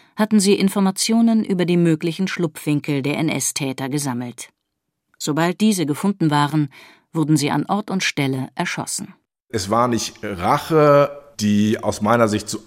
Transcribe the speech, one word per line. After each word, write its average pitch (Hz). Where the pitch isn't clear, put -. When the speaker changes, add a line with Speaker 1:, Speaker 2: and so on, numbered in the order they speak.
Speaker 1:
hatten 214
sie 196
Informationen 214
über 180
die 175
möglichen 170
Schlupfwinkel 151
der 143
N-S-Täter 135
gesammelt. 127
Sobald 165
diese 208
gefunden 165
waren, 147
wurden 156
sie 139
an 147
Ort 202
und 190
Stelle 135
erschossen. -
Speaker 2:
Es 98
war 113
nicht 117
Rache, 143
die 107
aus -
meiner 113
Sicht 104
so 107